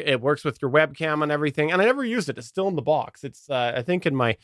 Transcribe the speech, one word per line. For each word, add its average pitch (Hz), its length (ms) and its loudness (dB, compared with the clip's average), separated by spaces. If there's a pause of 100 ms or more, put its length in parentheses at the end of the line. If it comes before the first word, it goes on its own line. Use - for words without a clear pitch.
it 135 160 2
works 143 240 0
with 135 160 -4
your 143 80 -2
webcam 151 540 2
and 147 80 0
everything. 151 400 0
And 180 100 2
I 196 40 4
never 262 200 2
used 226 240 -2
it. 127 100 -8
It's 120 100 -16
still 190 180 -4
in 196 80 -2
the 147 80 -4
box. - 400 -2
It's, - 260 -14
uh, 123 280 -2
I 123 60 -2
think 175 220 -2
in 143 120 2
my, 117 280 2